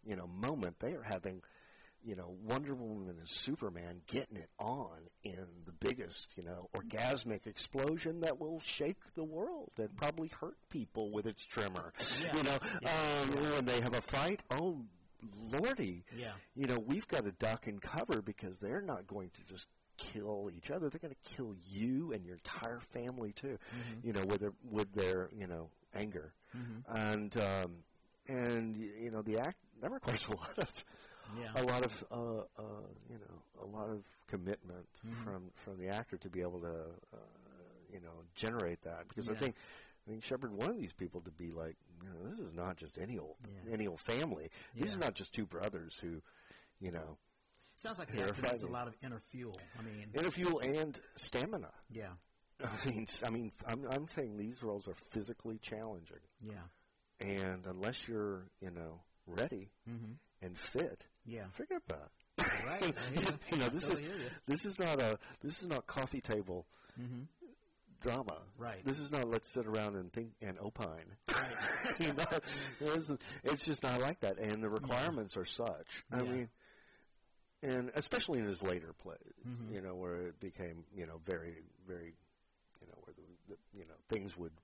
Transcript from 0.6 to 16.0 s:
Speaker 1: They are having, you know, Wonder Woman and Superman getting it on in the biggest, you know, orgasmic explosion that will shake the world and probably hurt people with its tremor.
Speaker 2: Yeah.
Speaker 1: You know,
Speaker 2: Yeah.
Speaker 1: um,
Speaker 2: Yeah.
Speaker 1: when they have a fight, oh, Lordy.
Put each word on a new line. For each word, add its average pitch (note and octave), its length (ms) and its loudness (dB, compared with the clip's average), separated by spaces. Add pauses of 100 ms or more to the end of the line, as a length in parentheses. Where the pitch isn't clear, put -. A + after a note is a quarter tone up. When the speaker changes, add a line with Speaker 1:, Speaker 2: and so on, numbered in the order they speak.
Speaker 1:
They C3 140 2
are C#3 100 -4
having, F#2 380 -2 (600)
you A2 140 -2
know, F2+ 180 -6 (120)
Wonder C#3 300 2
Woman G#2+ 440 -4
and E2 80 -10
Superman F2 800 -2
getting A#2 300 -2
it E2+ 200 -10
on A2 420 -2 (260)
in F#2 200 -4 (200)
the E2+ 80 -12
biggest, - 640 -2
you F2+ 60 -8
know, F2 300 -8
orgasmic A2+ 720 0
explosion D#3+ 760 2
that D#3 180 2
will D#3+ 220 -2
shake - 380 2 (160)
the D#3+ 100 0
world A3 520 -2
and G#2+ 200 0
probably D#3 320 2
hurt - 260 -6 (140)
people A2 420 0
with G#2 140 2
its F2+ 200 -2
tremor. F#2 460 0 (320)
Speaker 2:
Yeah. D#3 140 2
Speaker 1:
You D3+ 60 6
know, C#3 140 4 (240)
Speaker 2:
Yeah. D3+ 400 4
Speaker 1:
um, C#3 120 4
Speaker 2:
Yeah. D3 220 4
Speaker 1:
when C3+ 100 4
they B2 160 6
have B2 140 4
a A#2 60 4
fight, D#3 480 2
oh, D3 360 2 (680)
Lordy. C#3+ 520 4 (120)